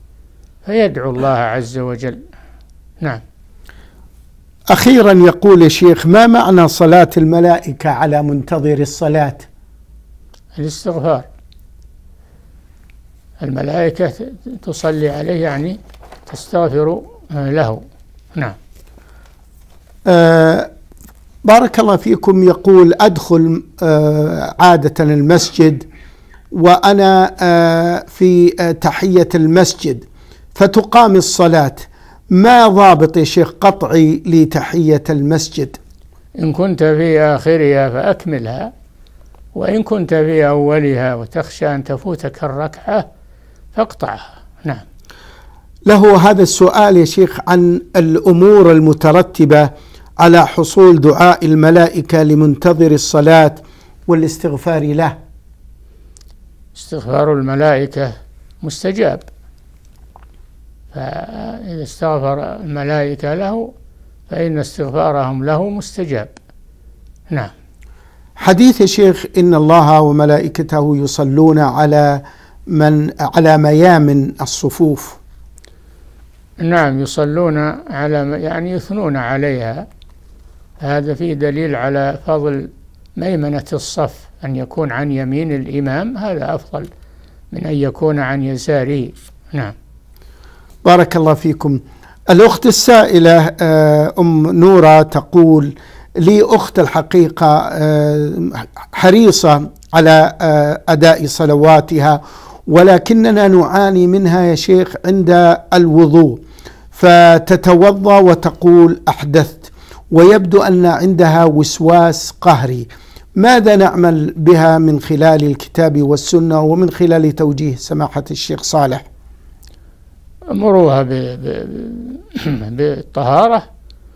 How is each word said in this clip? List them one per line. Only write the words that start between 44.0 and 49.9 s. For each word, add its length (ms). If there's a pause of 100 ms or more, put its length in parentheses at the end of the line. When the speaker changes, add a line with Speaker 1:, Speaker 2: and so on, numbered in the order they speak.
Speaker 1:
نعم. 140 (1080)
Speaker 2:
له 440
هذا 120
السؤال 560
يا 80
شيخ 420
عن 340 (140)
الأمور 760
المترتبة 1000 (500)